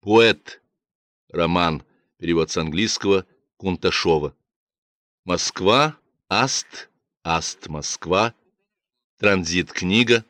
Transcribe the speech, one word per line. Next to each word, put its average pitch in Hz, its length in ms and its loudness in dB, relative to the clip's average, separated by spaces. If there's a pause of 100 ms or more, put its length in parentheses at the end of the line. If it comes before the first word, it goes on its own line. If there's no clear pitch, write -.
Поэт. 110 600 2 (680)
Роман. 85 540 0 (340)
Перевод 82 340 0
с - 60 -6
английского 92 680 -2 (300)
Кунташова. 85 800 -2 (880)
Москва. 107 760 0 (300)
Аст. - 640 -4 (340)
Аст. - 460 -6
Москва. 87 680 -2 (840)
Транзит. 90 520 0
Книга. 113 580 2